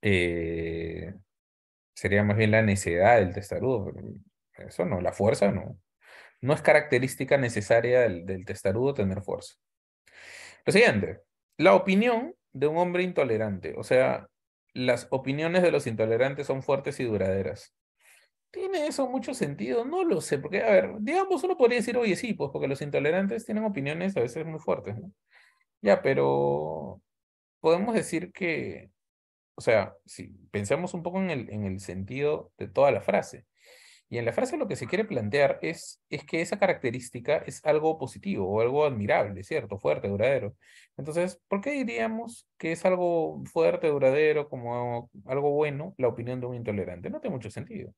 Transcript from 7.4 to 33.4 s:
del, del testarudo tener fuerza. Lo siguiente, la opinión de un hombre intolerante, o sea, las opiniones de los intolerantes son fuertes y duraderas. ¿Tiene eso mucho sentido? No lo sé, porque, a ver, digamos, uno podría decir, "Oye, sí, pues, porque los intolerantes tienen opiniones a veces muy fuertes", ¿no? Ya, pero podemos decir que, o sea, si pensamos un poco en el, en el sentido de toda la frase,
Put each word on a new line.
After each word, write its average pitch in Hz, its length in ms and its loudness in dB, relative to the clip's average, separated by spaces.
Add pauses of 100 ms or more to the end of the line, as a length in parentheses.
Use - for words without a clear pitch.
del, 92 240 0
del 95 200 -6
testarudo 113 480 -2
tener 98 280 0
fuerza. - 340 -8 (1120)
Lo 143 80 0
siguiente, 147 480 4 (360)
la 190 160 8
opinión 226 600 2 (160)
de 139 160 -2
un 156 100 0
hombre 180 260 2
intolerante, 110 760 -2
o - 60 -8
sea, 127 440 2 (460)
las 123 380 0
opiniones 151 500 0
de 175 100 6
los 143 160 0
intolerantes 117 600 0
son 135 160 -2
fuertes 139 360 -2
y 131 60 -2
duraderas. 95 680 -2 (760)
¿Tiene 370 360 -4
eso 277 220 -2
mucho 262 240 -6
sentido? 214 520 -2
No 349 180 -2
lo 220 180 0
sé, - 160 -2
porque, 180 260 -2
a - 80 4
ver, 190 280 6
digamos, 339 440 0
uno 370 140 0
podría 240 220 6
decir, 247 180 -2
"Oye, 220 180 2
sí, 226 180 -6
pues, 143 180 -4
porque 147 160 -4
los 135 140 -4
intolerantes 170 640 0
tienen 214 180 -4
opiniones 180 540 -2
a 170 40 2
veces 156 240 -4
muy 160 140 -8
fuertes", - 380 -4
¿no? 175 140 -14 (680)
Ya, 202 200 4
pero 139 1000 0 (600)
podemos 185 340 2
decir 170 360 -2
que, 135 580 -6 (680)
o - 60 -18
sea, 107 340 2 (100)
si - 240 -16 (220)
pensamos 180 420 -2
un 170 100 -6
poco 180 160 -4
en 190 100 -2
el, 135 220 -4
en 104 140 -6
el 95 140 -4
sentido 127 800 -4
de 101 100 -8
toda 139 240 4
la 104 100 0
frase, - 440 -2 (640)